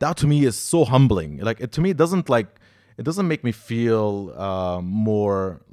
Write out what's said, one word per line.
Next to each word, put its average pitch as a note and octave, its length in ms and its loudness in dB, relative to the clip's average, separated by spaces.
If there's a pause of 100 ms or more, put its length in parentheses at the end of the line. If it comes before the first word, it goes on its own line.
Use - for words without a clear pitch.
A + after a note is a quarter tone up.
that D#3 180 -2
to C#3+ 60 2
me D3 100 4 (140)
is - 60 -8 (160)
so E3+ 60 4 (160)
humbling. G2+ 360 4 (180)
Like, A2+ 160 -6
it, B2 80 -10
to D3+ 100 -2
me, F#3+ 120 2
it - 80 -10
doesn't, F3 240 0 (100)
like, A2 120 -2 (480)
it A#2+ 120 -10
doesn't F#3 240 -2
make D3 160 -8
me - 40 -2
feel, A2+ 520 0 (420)
uh, F#2 340 -4
more, G2+ 800 -2 (120)